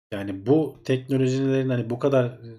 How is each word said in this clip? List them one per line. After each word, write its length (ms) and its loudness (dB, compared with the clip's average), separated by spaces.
Yani 340 -8
bu 300 2
teknolojilerin 840 0
hani 200 -2
bu 100 -4
kadar 400 2